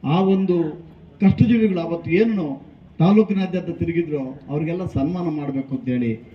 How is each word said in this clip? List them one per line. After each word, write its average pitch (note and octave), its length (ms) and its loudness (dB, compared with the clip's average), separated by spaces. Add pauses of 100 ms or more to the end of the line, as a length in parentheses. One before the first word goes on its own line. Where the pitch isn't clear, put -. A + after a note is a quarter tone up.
(140)
ಆ - 20 2 (160)
ಒಂದು F#3+ 240 2 (640)
ಕಷ್ಟಜೀವಿಗಳು G#3+ 640 4
ಅವತ್ತು E3 240 -6 (120)
ಏನು G#3+ 240 0 (560)
ತಾಲೂಕಿನಾದ್ಯಂತ F#3+ 680 2 (100)
ತಿರುಗಿದ್ರು E3 420 -2 (280)
ಅವ್ರಿಗೆಲ್ಲ E3 340 -4 (120)
ಸನ್ಮಾನ F3 300 -2 (120)
ಮಾಡಬೇಕು C3+ 380 -6
ಅಂತೇಳಿ A#2+ 340 -2 (240)